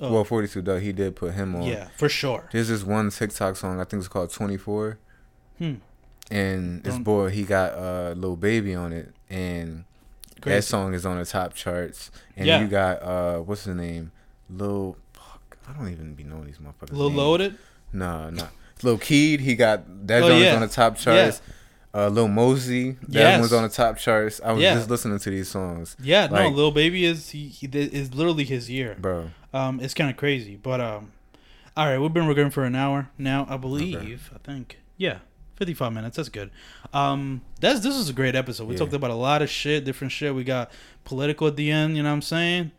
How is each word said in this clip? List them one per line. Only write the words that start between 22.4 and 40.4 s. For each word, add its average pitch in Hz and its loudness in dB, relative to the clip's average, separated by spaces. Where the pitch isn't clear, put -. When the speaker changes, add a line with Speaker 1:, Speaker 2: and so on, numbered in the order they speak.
Speaker 2:
that - -12
Speaker 1:
Yes. 139 8
Speaker 2:
one's 117 4
on 117 8
the 110 0
top 113 2
charts. 107 2
I 113 0
was 110 4
Speaker 1:
Yeah. 180 8
Speaker 2:
just 117 0
listening 117 0
to - -6
these 95 -4
songs. 87 -8
Speaker 1:
Yeah, 170 6
no, 147 4
Speaker 2:
Like, 143 2
Speaker 1:
Lil 147 4
Baby 170 2
is, 165 -2
he, 147 -10
he, - -12
th-, 143 -2
is 135 -6
literally 156 2
his 123 -4
year. 123 -6
Speaker 2:
Bro. 87 -4
Speaker 1:
Um, 131 -2
it's 131 -6
kinda 143 0
crazy, 123 -2
but, 127 -2
um, 107 -6
all 156 2
right, 131 2
we've 156 0
been 165 2
recording 147 4
for 135 -2
an 123 -2
hour 139 0
now, 139 0
I 135 -6
believe. 143 -4
Speaker 2:
Okay. 110 -10
Speaker 1:
I - -16
think, 131 -14
yeah, 156 -2
fifty-five 143 -4
minutes. 110 -8
That's 143 -4
good. 101 -10
Um, 139 -2
that's, 262 2
this 269 0
is 220 -2
a 131 -4
great 127 0
episode. 127 -4
We 120 -6
Speaker 2:
Yeah. 123 -4
Speaker 1:
talked 143 -2
about 135 -2
a 117 -4
lot 139 2
of 156 -2
shit, 147 -2
different 131 -6
shit. 143 -4
We 131 -4